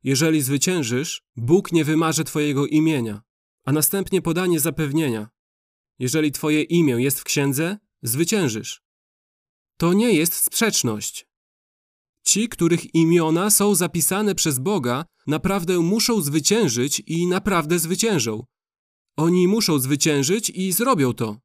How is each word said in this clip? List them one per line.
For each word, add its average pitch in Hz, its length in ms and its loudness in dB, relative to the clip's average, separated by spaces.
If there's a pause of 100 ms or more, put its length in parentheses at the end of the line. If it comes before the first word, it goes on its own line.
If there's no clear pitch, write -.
„Jeżeli 151 380 2
zwyciężysz, 139 800 -2 (140)
Bóg 139 360 2
nie 160 140 2
wymaże 156 380 0
twojego 147 440 -2
imienia”, 139 540 0 (440)
a 135 60 -2
następnie 185 500 0
podanie 170 380 0
zapewnienia: 143 720 -2 (680)
„Jeżeli 147 320 0
twoje 151 300 0
imię 165 320 2
jest 131 260 0
w - 40 -14
księdze, 147 540 -2 (260)
zwyciężysz”. 139 760 -2 (960)
To 170 160 2
nie 220 200 4
jest 151 200 2
sprzeczność. - 960 -4 (960)
Ci, 220 260 0
których 170 460 0
imiona 165 540 4
są 202 260 2
zapisane 185 600 -2
przez 139 240 -2
Boga, 139 460 -2 (220)
naprawdę 180 520 -2
muszą 202 420 2
zwyciężyć 147 880 0
i 170 200 0
naprawdę 180 520 0
zwyciężą. 160 680 -2 (720)
Oni 175 300 4
muszą 190 320 2
zwyciężyć 143 680 0
i 185 220 -4
zrobią 175 420 2
to. 110 300 -4